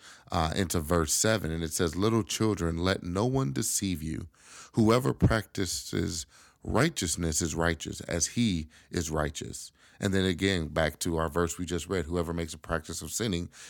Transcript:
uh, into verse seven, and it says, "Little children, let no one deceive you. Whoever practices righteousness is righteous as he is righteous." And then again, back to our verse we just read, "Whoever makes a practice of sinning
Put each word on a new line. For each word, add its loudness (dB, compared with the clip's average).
uh, 2
into 0
verse 2
seven, 2
and -2
it -4
says, 0
"Little 2
children, 0
let 0
no 0
one 0
deceive -2
you. -4
Whoever 6
practices 0
righteousness 0
is -2
righteous -2
as -2
he 0
is -2
righteous." -4
And 0
then 4
again, 2
back 0
to -2
our 0
verse 0
we -4
just -4
read, -2
"Whoever -2
makes -4
a -14
practice -4
of -10
sinning -2